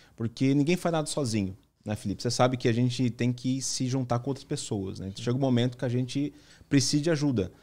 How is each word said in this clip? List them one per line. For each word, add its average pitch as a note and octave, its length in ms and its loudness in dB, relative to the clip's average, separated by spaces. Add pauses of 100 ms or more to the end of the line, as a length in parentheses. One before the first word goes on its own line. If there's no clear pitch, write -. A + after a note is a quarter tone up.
(140)
Porque C3+ 400 0
ninguém D3 220 4
faz F3 160 0
nada D#3 160 0
sozinho, G#2+ 480 -2 (280)
né, G#2 120 -4
Felipe? - 260 -6
Você B2 80 0
sabe C3 260 2
que B2+ 120 0
a A#2 40 4
gente B2 380 2
tem B2 220 0
que B2+ 280 -2
se - 280 -4
juntar B2 320 0
com C#3 100 -4
outras C3 140 -6
pessoas, G2 560 -6
né? F#2+ 80 -8
Então, G2 160 -12
chega B2 120 0
um C3+ 40 0
momento B2 360 2
que - 80 -8
a B2+ 40 0
gente C3 440 -2 (360)
precisa C#3+ 340 4
de E3+ 80 2
ajuda. C3+ 420 2 (100)